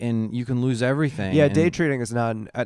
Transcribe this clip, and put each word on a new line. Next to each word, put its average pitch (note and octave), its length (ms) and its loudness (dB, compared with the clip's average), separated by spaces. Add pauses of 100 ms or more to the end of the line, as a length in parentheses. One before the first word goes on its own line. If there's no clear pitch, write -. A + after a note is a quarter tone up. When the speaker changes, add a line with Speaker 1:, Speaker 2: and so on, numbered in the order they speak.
Speaker 1:
and A2+ 340 -2
you A#2+ 120 -4
can B2 160 0
lose B2 200 0
everything. C3 520 0
Speaker 2:
Yeah, D3 100 6
Speaker 1:
And C#3+ 100 2
Speaker 2:
day E3 140 4
trading D3 320 0
is A2+ 120 -6
not, A#2 240 0 (180)
uh, A#2+ 120 -4